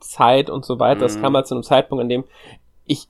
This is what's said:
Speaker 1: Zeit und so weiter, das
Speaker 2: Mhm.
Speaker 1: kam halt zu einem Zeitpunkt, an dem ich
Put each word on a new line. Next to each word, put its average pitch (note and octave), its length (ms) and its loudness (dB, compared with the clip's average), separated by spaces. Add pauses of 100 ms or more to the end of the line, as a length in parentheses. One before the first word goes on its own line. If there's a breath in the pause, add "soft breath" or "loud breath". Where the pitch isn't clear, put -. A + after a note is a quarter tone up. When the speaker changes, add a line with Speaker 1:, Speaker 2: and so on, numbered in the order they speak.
Speaker 1:
Zeit C3 500 2
und C3+ 140 -8
so B2+ 160 -4
weiter, A#2+ 220 2
das G#2+ 160 0
Speaker 2:
Mhm. A2 40 -6
Speaker 1:
kam C3+ 140 2
halt C3+ 100 0
zu - 80 -8
einem A#2+ 80 -6
Zeitpunkt, C3+ 400 0
an A#2+ 60 -4
dem B2 160 -4 (640 loud breath)
ich C#3+ 240 -6